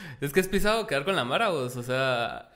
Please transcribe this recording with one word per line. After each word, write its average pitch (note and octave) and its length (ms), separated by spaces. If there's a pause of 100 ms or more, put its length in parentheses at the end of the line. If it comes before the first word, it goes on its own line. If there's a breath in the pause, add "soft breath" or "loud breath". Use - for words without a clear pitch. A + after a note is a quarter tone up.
(200 loud breath)
Es C#3+ 120
que F#3 80
es F#3 80
pisado G#3 400
quedar C#3 160
con F#3+ 100
la C#3+ 100
mara, F#3+ 260
vos. C3 260
O A#2+ 80
sea, B2 540 (180)